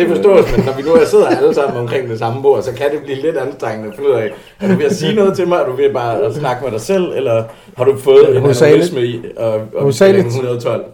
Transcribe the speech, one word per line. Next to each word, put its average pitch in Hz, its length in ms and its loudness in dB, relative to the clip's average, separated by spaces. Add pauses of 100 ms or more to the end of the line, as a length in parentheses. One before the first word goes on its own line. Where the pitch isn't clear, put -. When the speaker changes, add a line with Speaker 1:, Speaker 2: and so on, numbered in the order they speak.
Speaker 1:
det 170 40 2
forstår 190 280 4
jeg, 156 80 6 (120)
men 120 100 2
når 131 80 -2
vi 135 80 -8
nu 160 240 4
sidder 202 220 2
alle 143 260 2
sammen 139 260 -2
omkring 120 300 -4
det 110 100 -8
samme 113 220 -6
bord, 131 200 2
så - 120 -6
kan 143 180 -6
det 151 120 -4
blive 135 180 -8
lidt 151 160 -4
anstrengende 113 520 -8
at 104 60 -14
finde 139 140 -2
ud 127 60 2
af, 110 160 -2 (300)
er 196 60 -2
du 190 80 2
ved 151 100 0
at 139 100 0
sige 160 200 -2
noget 190 220 2
til 180 100 -2
mig, 175 120 0
er 143 60 -2
du 127 100 -4
ved 139 180 0
bare 120 280 -4
at - 140 -2
snakke 143 280 -4
med 123 80 -6
dig 107 100 -8
selv, 185 340 -2
eller 117 280 0 (340)
har 127 80 -2
du 123 120 2
fået 139 320 6
Speaker 2:
Ja, 131 60 2
Speaker 1:
en 131 60 2
Speaker 2:
hovedsageligt. 147 560 2
Speaker 1:
aneurisme 120 320 -4
i, - 80 -16
og, 113 160 -2
og 107 80 -2
vi 110 80 -12
skal - 120 -8
Speaker 2:
Hovedsageligt. 190 440 4
Speaker 1:
ringe 120 120 -4
hundrede 123 200 -4
og - 60 -10
tolv? 110 200 -4 (100)